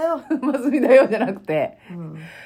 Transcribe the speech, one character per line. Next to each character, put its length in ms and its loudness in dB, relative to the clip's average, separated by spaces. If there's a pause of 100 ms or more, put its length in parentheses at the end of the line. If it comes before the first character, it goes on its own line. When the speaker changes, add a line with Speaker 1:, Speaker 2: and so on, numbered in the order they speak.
Speaker 1:
よ。 180 -2 (100)
Speaker 2:
<laughs> 100 -2
ま 180 -4
す 100 -2
み 120 0
だ 120 4
よ 140 8
じ 80 -2
ゃ 40 -2
な 140 -2
く 60 -12
て。 380 -4 (120)
Speaker 1:
う 40 -16
ん。 240 -14 (280)